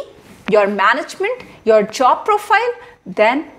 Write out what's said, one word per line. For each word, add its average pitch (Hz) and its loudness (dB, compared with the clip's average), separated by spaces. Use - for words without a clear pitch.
your 208 4
management, 247 -2
your 220 4
job 254 0
profile, 427 0
then 226 -2